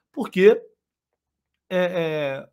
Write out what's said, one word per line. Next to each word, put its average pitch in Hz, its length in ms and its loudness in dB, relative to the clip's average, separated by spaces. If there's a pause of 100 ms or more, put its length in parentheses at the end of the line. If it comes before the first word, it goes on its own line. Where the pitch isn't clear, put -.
(100)
porque 208 500 2 (1080)
é, 185 80 -2
é, 156 760 -4